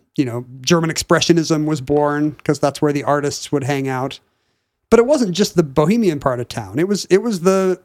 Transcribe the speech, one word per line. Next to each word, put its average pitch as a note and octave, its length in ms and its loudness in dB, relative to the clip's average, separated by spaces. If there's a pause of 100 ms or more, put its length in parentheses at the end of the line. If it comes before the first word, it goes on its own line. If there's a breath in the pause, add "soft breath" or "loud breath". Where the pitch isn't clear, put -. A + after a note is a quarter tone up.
(180)
you C#3+ 80 0
know, A#2+ 200 -6 (140)
German E3 300 2
Expressionism D#3+ 760 0
was D3+ 140 -2
born, D3 640 0
'cause D3 160 0
that's C#3+ 220 -2
where D3 100 2
the C#3+ 140 -4
artists C#3+ 460 -2
would C#3+ 120 0
hang C3+ 240 -2
out. C3 320 -6 (680)
But A3+ 100 8
it A#3 60 4
wasn't B3+ 320 2
just G#3 180 0
the E3+ 80 4
bohemian D#3+ 560 0
part B2 220 -2
of - 80 -8
town. A2 300 -6
It F#3 100 0
was, G3+ 160 -2
it F#3+ 160 2
was A3 200 -4
the, F#3 440 0